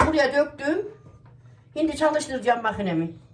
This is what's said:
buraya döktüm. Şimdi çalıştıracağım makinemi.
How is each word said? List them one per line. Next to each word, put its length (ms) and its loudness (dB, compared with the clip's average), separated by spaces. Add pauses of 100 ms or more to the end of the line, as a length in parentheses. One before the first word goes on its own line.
buraya 260 2
döktüm. 540 0 (880)
Şimdi 200 -2
çalıştıracağım 640 0
makinemi. 500 -2 (220)